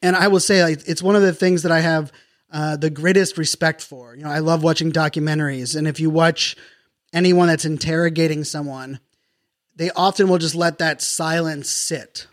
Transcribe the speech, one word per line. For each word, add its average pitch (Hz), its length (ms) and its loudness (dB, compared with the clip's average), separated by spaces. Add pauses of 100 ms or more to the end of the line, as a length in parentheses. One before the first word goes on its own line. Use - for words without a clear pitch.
And 180 120 2
I 185 140 4
will 196 120 4
say, 196 220 4
like, 160 240 0
it's 165 160 -4
one 196 140 4
of 208 60 6
the 190 100 4
things 180 300 0
that 170 100 0
I 165 80 2
have, 160 320 -2 (380)
uh, 151 260 -4
the 156 140 -2
greatest 180 460 0
respect 160 460 -2
for. 123 320 -20
You 139 80 -20
know, 151 80 -8
I 147 80 -2
love 160 240 2
watching 160 300 0
documentaries, 151 840 -2
and 156 140 -2
if 147 100 -6
you 156 100 0
watch 165 460 2 (580)
anyone 180 360 4
that's 160 160 0
interrogating 160 800 -2
someone, 139 560 -10 (760)
they 165 160 -4
often 190 380 2
will 180 100 4
just 160 160 -2
let 170 240 -2
that 160 240 -2
silence 160 680 -4
sit. - 640 -8